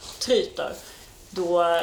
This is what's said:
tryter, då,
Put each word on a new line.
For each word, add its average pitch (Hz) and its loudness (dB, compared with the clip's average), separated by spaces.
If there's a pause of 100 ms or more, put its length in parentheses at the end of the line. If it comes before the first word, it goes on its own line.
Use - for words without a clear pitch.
(200)
tryter, 196 0 (580)
då, 175 2 (160)